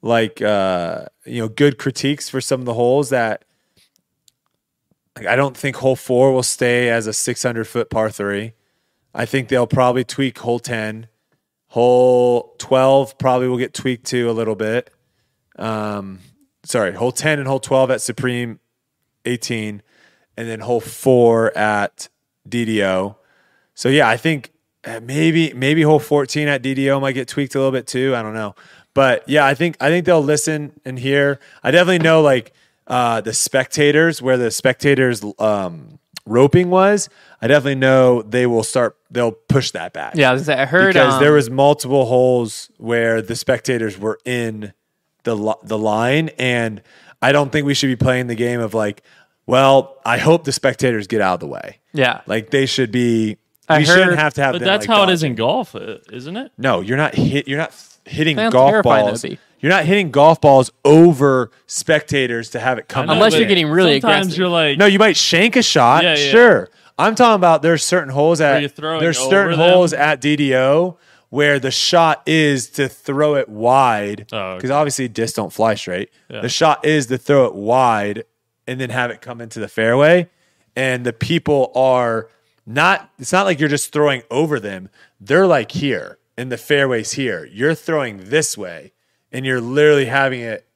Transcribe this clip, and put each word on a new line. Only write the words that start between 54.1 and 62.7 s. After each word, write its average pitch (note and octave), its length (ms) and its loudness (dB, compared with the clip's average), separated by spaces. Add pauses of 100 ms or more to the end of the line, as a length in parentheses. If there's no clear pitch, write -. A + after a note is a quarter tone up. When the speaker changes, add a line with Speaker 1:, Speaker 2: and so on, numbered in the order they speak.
Speaker 2:
heard E3+ 80 0
Speaker 1:
have D3+ 160 0
to C#3+ 60 -4
have C#3 120 0
Speaker 3:
But F3 60 -4
Speaker 1:
them, G3 80 -2
Speaker 3:
that's G#3 200 -2
Speaker 1:
like, A3+ 100 2
Speaker 3:
how G#3 60 4
it F#3+ 60 2
is F3 100 0
Speaker 1:
dodging. D3+ 140 -2
Speaker 3:
in - 20 -6
golf, D3+ 400 -4
uh, G2+ 220 -12 (120)
isn't C3 280 -14
it? C4+ 200 -16
Speaker 1:
No, B2 220 0
you're G2+ 180 -6
not D3+ 180 -2
hit. C3+ 340 -2
You're C#3 100 -4
not E3 100 -6
f-, - 360 -20
hitting D3+ 320 -2
Speaker 2:
How A3 120 0
Speaker 1:
golf C3+ 220 4
Speaker 2:
terrifying A#2 360 2
Speaker 1:
balls. A2 140 -6
Speaker 2:
that'd - 160 -12
be. - 60 -20 (160)
Speaker 1:
You're D3 120 0
not F#3 140 2
hitting F#3 260 0
golf D3 280 6
balls C3+ 320 6 (140)
over C#3+ 640 6 (160)
spectators C3 840 -2
to A#2+ 80 -10
have A#2+ 180 -2